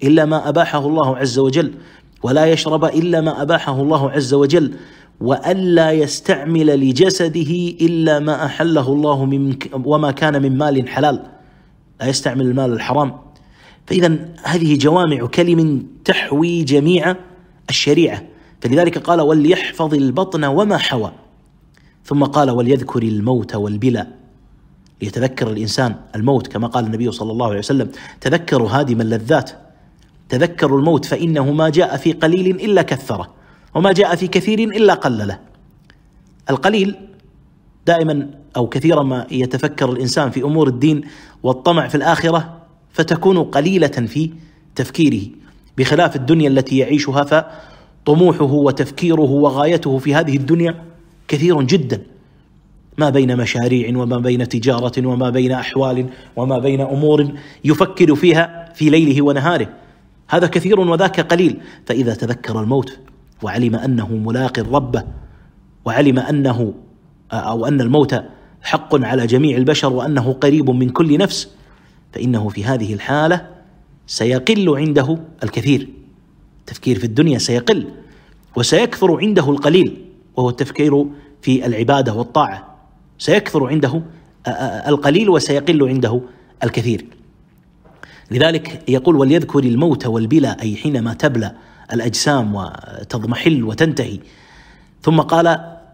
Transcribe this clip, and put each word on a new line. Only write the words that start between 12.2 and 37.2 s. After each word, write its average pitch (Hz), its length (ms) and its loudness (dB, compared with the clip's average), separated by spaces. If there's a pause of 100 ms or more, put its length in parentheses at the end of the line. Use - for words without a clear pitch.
المال 127 280 0
الحرام. 131 440 -2 (720)
فإذاً 170 420 0 (140)
هذه 156 340 2
جوامع 151 480 2
كلم 165 640 2 (180)
تحوي 170 580 0
جميع 151 520 2 (540)
الشريعة، 143 540 2 (380)
فلذلك 160 360 2
قال: 165 240 0
"وليحفظ 156 720 2
البطن 151 520 0
وما 165 320 0
حوى"، 117 340 -4 (920)
ثم 143 180 0
قال: 143 260 2
"وليذكر 123 540 0
الموت 110 520 -2
والبلى"، 104 520 -2 (920)
ليتذكر 117 500 -4
الإنسان 110 440 -4 (200)
الموت، 120 320 0
كما 113 200 -6
قال 117 180 -4
النبي 110 260 -4
صلى 107 200 -8
الله 117 160 -2
عليه 101 120 -4
وسلم: 127 320 -2 (300)
"تذكروا 139 480 0
هادم 123 320 0
اللذات"، 117 500 -2 (800)
تذكروا 139 500 0
الموت، 151 260 2
فإنه 147 460 -2
ما 156 180 2
جاء 151 280 0
في 160 140 0
قليل 180 440 0
إلا 202 260 2
كثره، 104 480 -6 (460)
وما 180 160 4
جاء 180 240 2
في 180 120 -2
كثير 196 320 0
إلا 214 340 4
قلله. 107 460 -4 (1120)
القليل 190 460 0 (920)